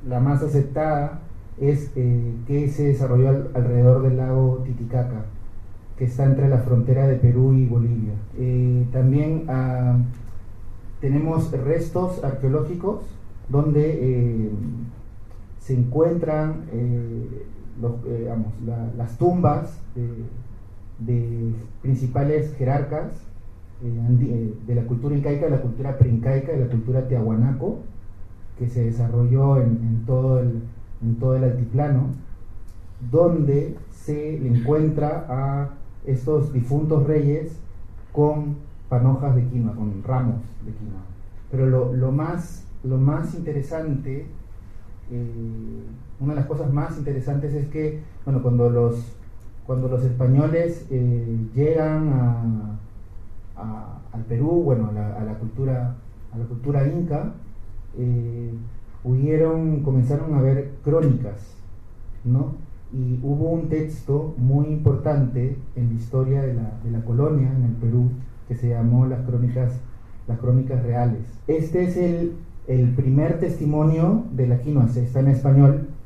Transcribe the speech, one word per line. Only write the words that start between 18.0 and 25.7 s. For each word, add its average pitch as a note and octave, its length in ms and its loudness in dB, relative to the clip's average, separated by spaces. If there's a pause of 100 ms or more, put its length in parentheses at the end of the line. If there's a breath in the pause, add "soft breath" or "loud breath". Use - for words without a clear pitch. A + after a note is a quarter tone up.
eh, A#2+ 140 -4
digamos, A2+ 340 -4 (120)
la, A#2 300 -4
las A#2 220 -6
tumbas F3 640 2 (140)
de, A#2+ 120 -4 (920)
de A#2 540 -2 (280)
principales C#3 720 0
jerarcas, C3+ 560 -2 (720)
eh, A#2 240 -4
andi-, B2 220 4
eh, A2+ 240 -2 (120)
de A#2+ 100 -2
la A#2 80 2
cultura B2+ 320 -2
incaica, C#3+ 300 0
de D3 60 2
la C3 100 2
cultura B2 360 -4